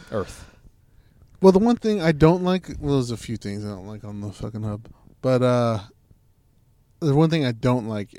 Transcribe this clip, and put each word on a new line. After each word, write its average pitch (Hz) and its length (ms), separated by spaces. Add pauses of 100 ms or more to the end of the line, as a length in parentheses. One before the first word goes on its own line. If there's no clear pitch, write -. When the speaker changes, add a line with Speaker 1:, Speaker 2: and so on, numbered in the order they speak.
(120)
Speaker 1:
Earth. - 340 (960)
Speaker 2:
Well, 185 100
the 185 60
one 233 200
thing 214 220
I 165 120
don't 160 320
like, 180 260 (100)
well, 143 180
there's 123 120
a 113 80
few - 180
things 104 300
I 104 40
don't 98 180
like 107 160
on 104 180
the 104 100
fucking 107 300
Hub, 107 260 (360)
but, 127 180
uh, 120 380 (1200)
the 147 160
one 156 160
thing 160 140
I 123 60
don't 120 360
like, 104 300